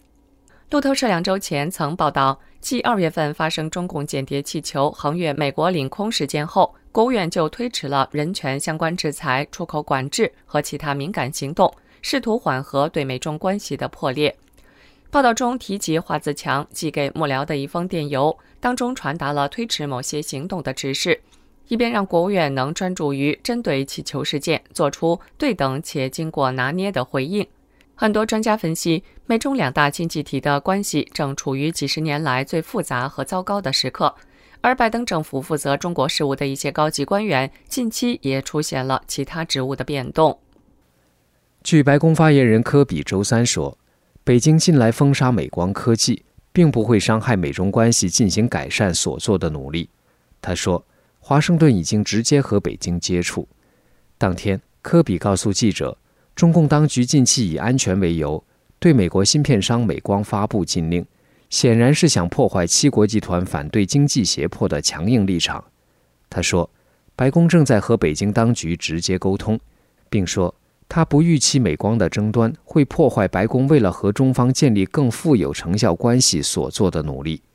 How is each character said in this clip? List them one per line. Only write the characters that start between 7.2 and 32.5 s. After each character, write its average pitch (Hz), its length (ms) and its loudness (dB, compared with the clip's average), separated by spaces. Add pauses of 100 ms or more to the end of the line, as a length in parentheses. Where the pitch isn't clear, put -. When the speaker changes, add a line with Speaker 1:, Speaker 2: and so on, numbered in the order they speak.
Speaker 1:
就 165 200 -2
推 247 200 -8
迟 - 180 -10
了 135 240 0
人 147 220 -4
权 139 260 -6
相 156 160 -6
关 160 220 -2
制 151 140 -4
裁、 139 400 -4
出 - 120 -10
口 151 200 -6
管 135 260 -2
制 214 220 0 (140)
和 147 160 -2
其 - 160 -8
他 147 180 -4
敏 143 160 -8
感 139 200 -4
行 143 220 -8
动， 180 180 2 (300)
试 - 180 -2
图 233 200 -2
缓 139 240 -2
和 143 260 0
对 151 140 -4
美 131 160 -6
中 156 180 -8
关 190 220 -4
系 143 180 -10
的 127 120 -6
破 143 220 -6
裂。 143 240 -2 (760)
报 285 100 2
道 240 120 4
中 247 260 -4
提 196 180 -8
及 160 220 -2
华 170 180 -6
自 147 160 -4
强 143 380 -4
寄 - 180 -8
给 143 220 -4
幕 156 160 -4
僚 139 180 -2
的 147 120 -4
一 139 100 -6
封 175 200 -6
电 156 220 -6
邮， 147 260 0 (260)
当 247 120 -2
中 247 220 -4
传 147 200 -6
达 147 180 -6
了 143 160 0
推 - 180 -8
迟 - 180 -6
某 127 160 -6
些 113 200 -6
行 143 260 -10
动 185 160 -8
的 131 100 -6
指 135 200 -6
示， - 260 -2 (480)
以 233 80 -4
便 233 160 0
让 202 140 -2
国 170 180 0
务 190 60 0
院 165 260 0
能 135 180 -2
专 185 220 -6
注 147 180 -2
于 139 300 -2
针 240 180 -4
对 143 220 -2
气 - 180 -12
球 131 220 -8
事 151 160 -4
件 151 240 -4 (100)
做 147 160 0
出 165 300 -2 (180)
对 277 160 0
等 139 300 -4
且 131 260 -6
经 160 220 -8
过 135 200 0
拿 131 200 -2
捏 190 180 -4
的 135 140 -4
回 135 220 -4
应。 196 200 -4 (480)
很 214 180 0
多 214 140 0
专 220 160 -2
家 220 160 0
分 160 160 -4
析， 165 300 -2 (240)
美 226 100 0
中 277 180 -2
两 151 160 -2
大 147 160 2
经 165 220 -4
济 151 140 -6
体 135 180 -6
的 143 180 0
关 190 220 -2
系 156 320 -4
正 139 220 -4
处 135 200 -6
于 147 160 -2
几 147 140 -6
十 147 160 -4
年 156 220 -2
来 131 200 -2
最 165 160 -4